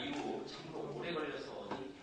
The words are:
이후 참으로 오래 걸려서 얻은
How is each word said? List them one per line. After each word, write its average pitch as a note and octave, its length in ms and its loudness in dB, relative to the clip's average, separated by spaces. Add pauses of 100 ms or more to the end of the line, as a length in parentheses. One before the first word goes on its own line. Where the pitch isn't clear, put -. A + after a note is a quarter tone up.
이후 - 460 2
참으로 - 500 -2
오래 E3+ 180 2
걸려서 C#3+ 460 0
얻은 - 420 -2